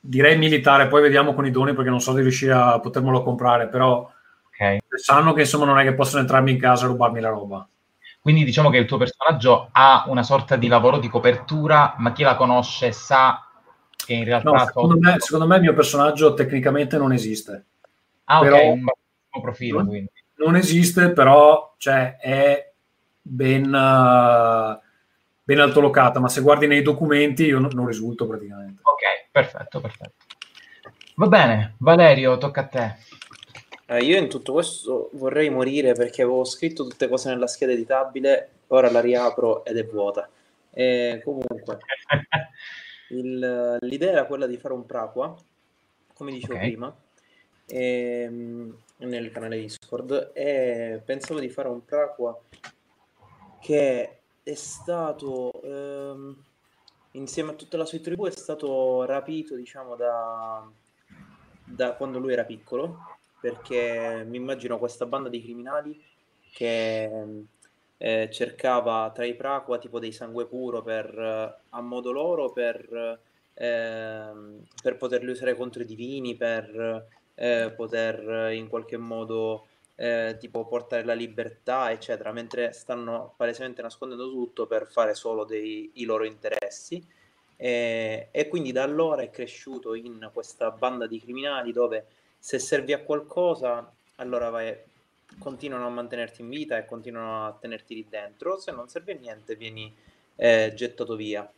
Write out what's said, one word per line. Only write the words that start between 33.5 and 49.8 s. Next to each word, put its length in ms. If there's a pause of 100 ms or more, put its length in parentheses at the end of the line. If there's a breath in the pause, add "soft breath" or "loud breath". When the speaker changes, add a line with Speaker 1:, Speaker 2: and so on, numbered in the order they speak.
Speaker 3:
Eh, 140
io 160
in 100
tutto 240
questo 600
vorrei 360
morire 440
perché 300
avevo 220
scritto 420
tutte 220
cose 200
nella 180
scheda 260
editabile, 800 (180)
ora 220
la 100
riapro 640
ed 140
è 80
vuota. 420 (440)
Eh, 520
comunque, 540 (280)
Speaker 2:
<laughs> 1040
Speaker 3:
il, 720
l'idea 300
era 160
quella 200
di 100
fare 180
un 120
Praqua, 480 (800)
come 180
dicevo 220
Speaker 2:
Ok. 60
Speaker 3:
prima, 340 (720)
ehm, 1120 (220)
nel 320
canale 300
Discord, 760